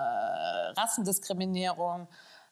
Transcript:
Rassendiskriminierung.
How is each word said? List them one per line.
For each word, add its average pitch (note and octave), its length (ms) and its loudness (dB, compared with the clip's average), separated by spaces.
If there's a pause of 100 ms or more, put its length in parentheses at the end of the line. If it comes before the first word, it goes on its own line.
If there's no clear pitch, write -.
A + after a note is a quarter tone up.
(760)
Rassendiskriminierung. F#3 1300 0 (420)